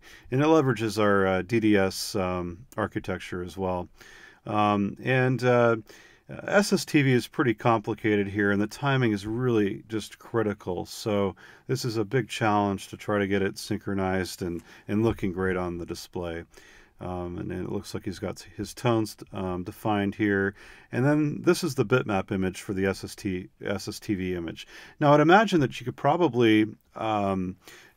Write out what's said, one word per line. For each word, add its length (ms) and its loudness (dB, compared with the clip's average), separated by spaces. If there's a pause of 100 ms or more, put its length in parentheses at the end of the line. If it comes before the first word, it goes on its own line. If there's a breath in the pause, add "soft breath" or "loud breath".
(300 loud breath)
and 120 0
it 40 2
leverages 540 2
our, 260 4
uh, 160 2
D 200 0
D 160 6
S, 380 0
um, 500 -4 (100)
architecture 680 -6
as 160 -12
well. 300 -4 (580 loud breath)
Um, 560 0
and, 400 0
uh, 360 4 (520 loud breath)
S 440 2
S 100 0
T 180 4
V 120 4
is 160 2
pretty 240 2
complicated 760 2
here, 240 2
and 100 2
the 60 0
timing 460 0
is 120 -4
really 600 0
just 320 -8
critical. 680 -4
So 480 -2 (340 loud breath)
this 180 -4
is 100 -4
a 80 0
big 240 -2
challenge 640 0
to 80 -14
try 220 -2
to 80 0
get 140 0
it 160 -2
synchronized 840 -4
and, 200 -6 (280 loud breath)
and 140 0
looking 280 0
great 240 -2
on 220 -4
the 80 -10
display. 580 -10 (580 loud breath)
Um, 360 -8
and 120 -8
it 220 -8
looks 220 -8
like 100 -10
he's 160 -8
got 260 -8 (120)
his 160 -10
tones, 420 0 (160)
um, 320 -6
defined 520 -2
here. 380 0 (380 loud breath)
And 140 0
then 360 0
this 220 2
is 100 -2
the 120 0
bitmap 440 0
image 320 -2
for 120 -6
the 140 0
S 180 -2
S 100 -14
T, 320 -6 (160)
S 240 -4
S 140 -10
T 140 -2
V 200 -4
image. 320 -8 (320 loud breath)
Now, 140 6
I'd 80 8
imagine 400 6
that 180 -2
you 60 -16
could 100 -6
probably, 720 4 (300)
um, 580 -2 (420 loud breath)